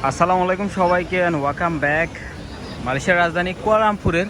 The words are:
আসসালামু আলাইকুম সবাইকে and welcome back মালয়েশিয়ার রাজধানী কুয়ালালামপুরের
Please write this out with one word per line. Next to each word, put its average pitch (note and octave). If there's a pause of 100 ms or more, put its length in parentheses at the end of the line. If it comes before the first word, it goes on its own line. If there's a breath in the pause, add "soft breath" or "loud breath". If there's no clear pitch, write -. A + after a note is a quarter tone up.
আসসালামু F3+
আলাইকুম F#3
সবাইকে F3+
and E3+
welcome D3
back D#3 (760)
মালয়েশিয়ার C#3
রাজধানী F3 (100)
কুয়ালালামপুরের G#3